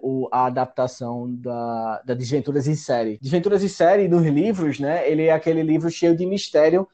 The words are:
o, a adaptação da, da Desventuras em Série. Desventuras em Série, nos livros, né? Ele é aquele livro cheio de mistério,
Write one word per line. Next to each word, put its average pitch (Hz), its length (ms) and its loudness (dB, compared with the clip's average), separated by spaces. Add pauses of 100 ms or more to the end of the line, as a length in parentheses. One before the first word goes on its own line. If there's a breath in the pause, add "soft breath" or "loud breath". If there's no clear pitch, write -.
o, 131 280 -4
a 127 160 2
adaptação 123 920 -4
da, 117 680 -6
da 127 100 -6
Desventuras 131 540 -2
em 156 60 0
Série. 117 480 -2
Desventuras 180 420 0
em 196 40 -2
Série, 185 400 4
nos 170 180 4
livros, 160 520 0
né? 143 320 -2
Ele 156 160 2
é 160 60 4
aquele 160 300 0
livro 156 280 0
cheio 170 260 2
de 180 100 -2
mistério, 180 680 2